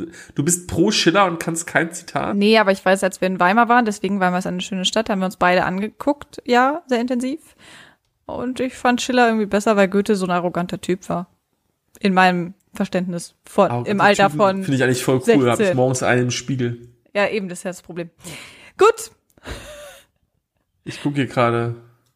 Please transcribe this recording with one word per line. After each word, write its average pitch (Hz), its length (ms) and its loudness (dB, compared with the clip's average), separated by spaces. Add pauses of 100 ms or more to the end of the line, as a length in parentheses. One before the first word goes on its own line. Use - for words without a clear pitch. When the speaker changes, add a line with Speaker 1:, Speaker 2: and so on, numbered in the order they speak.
(340)
Speaker 1:
du 143 100 -4
bist 170 240 -2
pro 175 220 2
Schiller 196 360 2
und 170 140 -4
kannst - 260 -6
kein 165 260 -2
Zitat? - 440 -6
Speaker 2:
Nee, 208 220 4
aber 196 140 4
ich 190 120 -4
weiß, 196 200 2
als 190 160 -4
wir 180 80 0
in 185 120 -4
Weimar 208 280 4
waren, 240 160 4
deswegen 202 360 -4
Weimar 180 180 0
ist 185 80 -4
eine 180 140 -4
schöne 185 240 -6
Stadt, 220 260 -2
haben 202 80 -2
wir 185 80 0
uns 190 100 -8
beide 180 280 4
angeguckt, 220 840 -4
ja, 262 400 2
sehr 247 140 0
intensiv. 254 400 -4 (840)
Und 247 360 -8
ich 254 140 -4
fand 240 280 0
Schiller 247 240 4
irgendwie 220 200 0
besser, 208 300 0
weil 196 120 6
Goethe 202 280 0
so 185 100 -4
ein 180 40 -4
arroganter 175 500 -2
Typ - 280 -6
war. 170 200 -6 (720)
In 196 140 2
meinem 180 400 2 (180)
Verständnis 180 640 -6 (100)
von, - 260 2
Speaker 1:
Arrogante 120 200 -4
Speaker 2:
im 196 100 0
Alter 196 260 6
Speaker 1:
Typen 151 120 -2
Speaker 2:
von 190 260 2
Speaker 1:
finde 139 120 0
ich 127 80 2
eigentlich 127 200 0
voll - 220 2
cool, 143 200 6
hab 117 80 2
ich - 40 2
Speaker 2:
sechzehn. 190 180 0
Speaker 1:
morgens 127 260 0
einen 120 220 2
im 123 60 -2
Spiegel. 120 580 -6 (260)
Speaker 2:
Ja, 202 140 2
eben, 196 200 -6
das 175 120 -12
ist - 40 -14
ja 226 60 -6
das - 120 -14
Problem. 170 280 -12 (680)
Gut. - 320 2 (1700)
Speaker 1:
Ich - 180 -12
guck 147 140 -4
hier 139 100 0
gerade. 117 480 -2 (420)